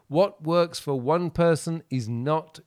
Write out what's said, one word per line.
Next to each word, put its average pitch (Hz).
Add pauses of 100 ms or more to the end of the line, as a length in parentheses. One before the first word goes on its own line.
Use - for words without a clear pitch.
What 180
works 170
for 139
one 156
person 165
is 123
not 139